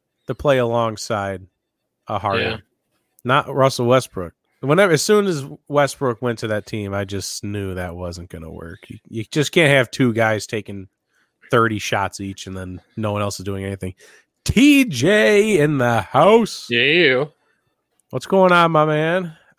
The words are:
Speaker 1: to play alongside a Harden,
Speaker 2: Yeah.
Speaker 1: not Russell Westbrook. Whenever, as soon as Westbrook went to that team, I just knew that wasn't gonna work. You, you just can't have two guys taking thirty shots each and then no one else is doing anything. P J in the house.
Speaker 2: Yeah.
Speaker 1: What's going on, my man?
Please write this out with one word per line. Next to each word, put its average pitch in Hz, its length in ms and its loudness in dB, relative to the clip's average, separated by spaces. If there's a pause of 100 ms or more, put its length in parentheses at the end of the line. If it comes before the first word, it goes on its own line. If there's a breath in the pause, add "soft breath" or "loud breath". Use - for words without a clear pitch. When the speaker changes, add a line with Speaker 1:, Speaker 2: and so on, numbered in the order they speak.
(280)
Speaker 1:
to 127 60 -4
play 139 240 2
alongside 107 880 -2 (600)
a 107 120 -4
Harden, 95 320 -2
Speaker 2:
Yeah. 90 60 -8 (680)
Speaker 1:
not 135 280 0
Russell 135 340 0
Westbrook. 120 480 0 (260)
Whenever, 170 320 2
as 147 100 2
soon 208 240 2
as 151 180 -4 (240)
Westbrook 139 540 0
went 120 180 -4
to 117 80 -6
that 104 180 -4
team, 104 260 -6
I 101 120 -4
just 98 380 -10
knew 101 320 -6
that 90 220 -10
wasn't 87 320 -12
gonna 80 240 -16
work. 85 380 -18
You, 107 80 -18 (100)
you 110 160 -10
just - 280 -2
can't 156 200 4
have 131 180 2
two 123 220 0
guys 110 340 0
taking 101 420 -10 (640)
thirty 113 280 2
shots 98 420 -4
each 98 260 -12
and 95 100 -12
then 92 240 -12 (160)
no 107 160 -4
one 104 100 -2
else 101 180 -6
is 95 40 -12
doing 98 200 -8
anything. 95 300 -8 (560 soft breath)
P 277 340 6
J 208 760 2
in 147 180 2
the 120 240 2
house. 190 680 4
Speaker 2:
Yeah. 135 560 2 (840)
Speaker 1:
What's 127 160 -8
going 185 260 4
on, 170 200 4
my 151 120 4
man? 160 520 -2 (220 soft breath)